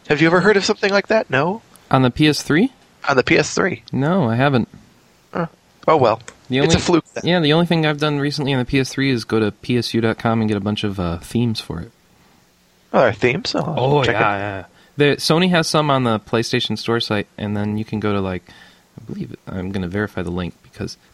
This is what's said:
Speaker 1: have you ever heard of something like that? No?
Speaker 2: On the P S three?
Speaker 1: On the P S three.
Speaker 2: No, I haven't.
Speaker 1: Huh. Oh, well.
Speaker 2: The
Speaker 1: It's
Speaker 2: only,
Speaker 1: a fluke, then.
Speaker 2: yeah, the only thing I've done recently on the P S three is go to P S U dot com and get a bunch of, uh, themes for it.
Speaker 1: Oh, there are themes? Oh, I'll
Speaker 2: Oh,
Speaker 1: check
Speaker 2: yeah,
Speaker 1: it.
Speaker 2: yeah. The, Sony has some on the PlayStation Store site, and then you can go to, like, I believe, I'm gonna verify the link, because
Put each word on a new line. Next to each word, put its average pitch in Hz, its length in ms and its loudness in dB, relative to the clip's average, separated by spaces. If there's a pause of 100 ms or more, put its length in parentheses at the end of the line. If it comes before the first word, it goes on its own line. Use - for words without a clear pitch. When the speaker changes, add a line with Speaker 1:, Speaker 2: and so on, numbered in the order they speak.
Speaker 1:
have 147 120 2
you 165 60 6
ever 170 140 4
heard 202 160 4
of 190 80 2
something 208 260 0
like 202 180 0
that? 220 220 0
No? 165 320 0 (280)
Speaker 2:
On 135 120 4
the 127 80 4
P 151 180 2
S 143 140 0
three? 180 300 2 (360)
Speaker 1:
On 139 80 2
the 120 80 4
P 165 140 2
S 151 160 -2
three. - 380 -2
Speaker 2:
No, 143 360 0
I 113 60 0
haven't. 131 340 2 (640)
Speaker 1:
Huh. 170 140 -4 (400)
Oh, 160 100 4
well. 113 240 2 (300)
Speaker 2:
The 127 80 0
Speaker 1:
It's 156 160 4
Speaker 2:
only, - 20 4
Speaker 1:
a - 40 2
fluke, 165 240 2 (100)
then. 117 120 -6
Speaker 2:
yeah, 175 140 2
the 147 120 2
only 170 140 4
thing 165 180 2
I've 151 160 0
done 147 200 0
recently 143 340 -2
on 127 40 0
the 123 60 0
P 139 160 0
S 131 100 -4
three 135 200 -2
is 117 140 -2
go 110 160 0
to 104 120 0
P - 240 -4
S 117 180 -4
U 113 60 2
dot 113 180 0
com 113 220 0
and 110 80 0
get 107 80 0
a 98 40 -2
bunch 104 240 -4
of, 101 160 -4
uh, 85 180 -2
themes 117 420 -2
for 82 200 -10
it. 117 100 -14 (1000)
Speaker 1:
Oh, 196 80 4
there 127 80 6
are - 40 2
themes? 139 420 -2
Oh, 185 60 -2
I'll 156 180 -4 (200)
Speaker 2:
Oh, 131 60 2
Speaker 1:
check 117 100 2
Speaker 2:
yeah, 104 220 0
Speaker 1:
it. - 20 -6
Speaker 2:
yeah. 98 260 -8 (320)
The, 143 80 2 (120)
Sony 170 340 2
has 165 180 0
some 151 220 0
on 131 140 2
the 110 160 2
PlayStation 113 580 -2
Store 117 220 0
site, 104 260 -2 (100)
and 104 200 -6
then 104 200 -4
you 107 80 -4
can 107 160 -6
go 104 140 0
to, 101 60 0
like, 92 220 -4 (560)
I 110 60 -20
believe, 156 320 -12 (100)
I'm 95 240 -8
gonna 95 180 -6
verify 98 340 -4
the 87 80 -6
link, 87 240 -6 (100)
because - 320 -14 (180)